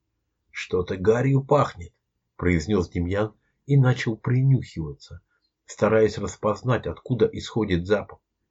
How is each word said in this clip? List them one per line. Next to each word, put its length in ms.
«Что-то 460
гарью 480
пахнет», 480
произнёс 540
Демьян 440
и 100
начал 400
принюхиваться, 1080
стараясь 520
распознать, 680
откуда 400
исходит 600
запах. 340